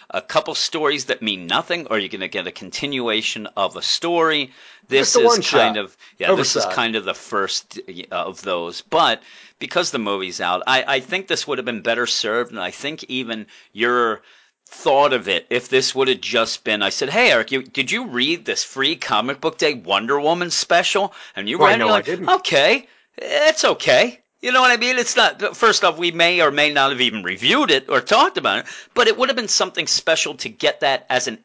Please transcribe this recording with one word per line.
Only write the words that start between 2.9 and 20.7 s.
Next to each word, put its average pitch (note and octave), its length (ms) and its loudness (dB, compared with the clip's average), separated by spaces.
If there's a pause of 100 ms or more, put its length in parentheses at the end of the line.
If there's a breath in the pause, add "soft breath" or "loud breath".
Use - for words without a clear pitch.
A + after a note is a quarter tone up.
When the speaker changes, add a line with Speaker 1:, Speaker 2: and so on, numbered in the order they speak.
Speaker 1:
of F#2+ 220 -4
a F2 60 -12
story. D#3 680 0 (380 soft breath)
This - 240 2
Speaker 2:
Just - 40 4
a A#3+ 40 6
Speaker 1:
is A3+ 60 6
Speaker 2:
one-shot. G#3 340 4
Speaker 1:
kind A2+ 160 2
of, G2 180 -6 (220 soft breath)
yeah, F#2+ 180 2
this B2+ 220 0
is B2 60 0
Speaker 2:
Oversight. F#2 120 -4
Speaker 1:
kind A2+ 220 -2
of G2+ 80 -4
the F#2+ 80 -4
first, - 640 -6 (320)
uh, F#2+ 40 -10
of F2 260 -6
those. F2 400 -6
But D3 420 0 (360 soft breath)
because E3 320 -2
the C3+ 80 -4
movie's G2 420 -4
out, F2+ 260 -2
I, C3 220 2
I C3+ 120 0
think F3+ 260 -8
this - 200 -4
would C#3 120 -4
have A2+ 80 -6
been A2+ 160 -6
better A#2 240 0
served, A2+ 440 -2
and A2+ 80 -14
I F2+ 120 -6
think - 400 -12
even A#2 360 -8 (280 soft breath)
your A#2 480 0 (520 soft breath)
thought C#3+ 380 4
of G#2 160 -2
it, F2 220 0
if B2 180 -2
this C3 260 2
would C3 140 0
have B2 140 0
just A2+ 420 -2
been, G#2+ 180 0
I G2 60 2
said, C3 220 -4
"Hey, A3 200 4
Eric, A#2 220 2
you, C3+ 100 -2
did C3 280 -6
you A#3+ 160 -6
read C#3+ 400 -2
this G#2 180 -4
free C3+ 320 -4
Comic A#2+ 420 -2
Book D#3+ 200 -4
Day D3+ 160 2
Wonder G#2 440 0
Woman E3+ 320 0
special?" F#3 640 0 (240 loud breath)